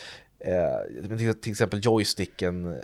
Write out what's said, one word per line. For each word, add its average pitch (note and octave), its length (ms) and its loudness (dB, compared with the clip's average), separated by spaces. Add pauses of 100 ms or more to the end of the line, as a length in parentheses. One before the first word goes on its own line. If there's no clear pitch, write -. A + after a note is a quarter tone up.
(400)
eh, C#2 720 0
men A2 80 -4
till, A2+ 240 0
till A2+ 100 -4
exempel G2+ 340 0
joysticken, F2+ 1000 0